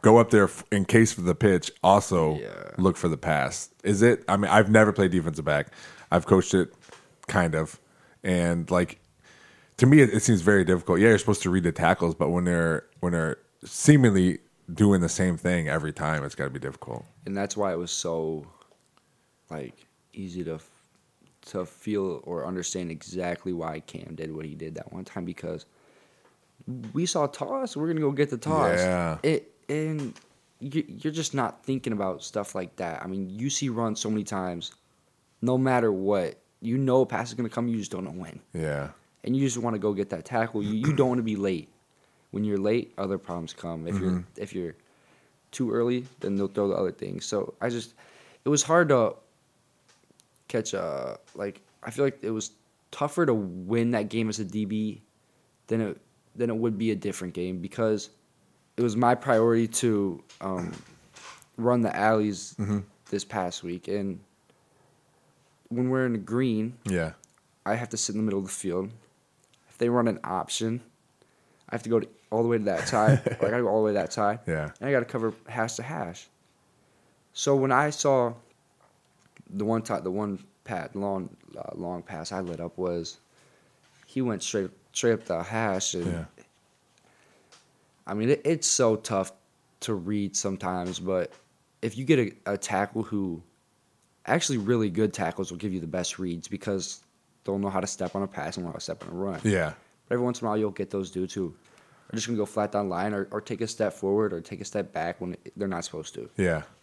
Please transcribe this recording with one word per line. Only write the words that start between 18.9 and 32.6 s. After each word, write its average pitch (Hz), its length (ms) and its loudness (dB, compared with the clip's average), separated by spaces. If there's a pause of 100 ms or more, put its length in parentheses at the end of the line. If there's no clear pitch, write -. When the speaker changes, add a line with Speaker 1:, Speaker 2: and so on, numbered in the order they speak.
Speaker 2:
like, 71 240 -12 (380)
easy 90 320 -10
to 80 100 -6
f-, - 160 -14 (760)
to 92 200 -6
feel 95 560 -4
or 82 240 -6
understand 90 460 -6
exactly 90 600 -6
why 80 280 -6
Cam 82 340 -14
did 78 200 -10
what 78 100 -10
he 76 100 -12
did 80 220 -12
that - 160 -14
one 92 120 -12
time, 90 200 -10
because 85 420 -10 (1300)
we 156 120 -2
saw 156 220 0
toss, 247 500 -6
we're 156 120 -2
gonna 160 120 -2
go 143 120 2
get 143 180 0
the 120 80 -6
toss. 127 400 2
Speaker 1:
Yeah. 87 460 2
Speaker 2:
It, - 280 0 (160)
and 151 460 -4 (460)
you, 143 260 -4
you're 156 260 -8
just 156 220 -6
not 127 300 -4
thinking 131 280 -4
about 95 300 -4
stuff - 320 -6
like 92 220 -8